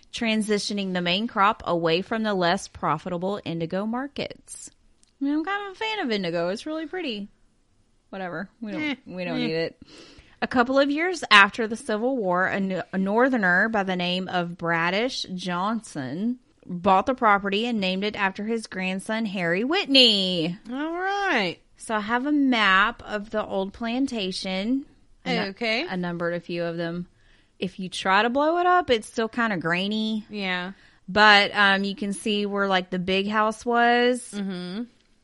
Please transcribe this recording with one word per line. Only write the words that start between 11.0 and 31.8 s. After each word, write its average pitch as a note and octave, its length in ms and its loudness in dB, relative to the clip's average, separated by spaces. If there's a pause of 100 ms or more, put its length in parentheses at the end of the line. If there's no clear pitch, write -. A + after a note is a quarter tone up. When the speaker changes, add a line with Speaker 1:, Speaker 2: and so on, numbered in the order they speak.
Speaker 1:
after G3+ 380 8
the A3 80 -6
Civil A3+ 400 -2
War, F#3 320 0
a C3+ 80 -2
n-, F#3+ 260 -2 (120)
a F#3+ 40 -2
northerner G#3 680 4
by A3 160 0
the F#3 140 -2
name F3+ 320 -2
of F3 280 -4
Bradish F3 680 -2 (100)
Johnson F3+ 1040 -4 (260)
bought F#3+ 420 4
the G#3+ 60 0
property G3+ 520 2
and A#3 160 -2
named F#3 240 -2
it G#3 100 -4
after G3+ 300 -4
his A3+ 200 -4
grandson, F#3+ 600 -4
Harry F#3 400 0
Whitney. G#3+ 920 0 (140)
Speaker 2:
All D4+ 220 -6
right. F4+ 640 -2 (180)
Speaker 1:
So - 200 -8
I G#3+ 40 -2
have A#3+ 260 -2
a D4 60 0
map A3+ 760 4
of G#3 260 -8
the G#3+ 140 -2
old G3 280 -4
plantation. A3+ 1120 -4 (400)
A B3+ 100 -2
nu-, G3+ 140 -2
Speaker 2:
Okay. A3+ 360 -2
Speaker 1:
I F#3 120 -6
numbered F3 360 -2
a F3 60 -4
few E3+ 240 -6
of E3+ 140 -4
them. E3+ 300 -6 (520)
If F#3 180 -6
you F#3 120 -8
try G3 340 2
to A#3+ 60 2
blow D4+ 300 2
it F4+ 60 2
up, F4+ 240 4
it's A3+ 180 2
still A3+ 200 -4
kinda A3 300 -2
grainy. G#3+ 720 -2
Speaker 2:
Yeah. F#3 420 -4 (380)
Speaker 1:
But, G3+ 440 8
um, G3 300 4